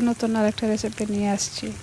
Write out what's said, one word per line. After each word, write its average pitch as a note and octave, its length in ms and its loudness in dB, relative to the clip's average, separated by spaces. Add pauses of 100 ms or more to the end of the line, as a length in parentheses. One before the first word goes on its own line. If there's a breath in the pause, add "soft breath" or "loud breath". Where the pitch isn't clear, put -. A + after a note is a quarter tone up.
নতুন A#3 300 0
আরেকটা G#3+ 340 2
রেসিপি G#3+ 320 -2 (100)
নিয়ে G3+ 220 2
আসছি, - 300 -4 (160)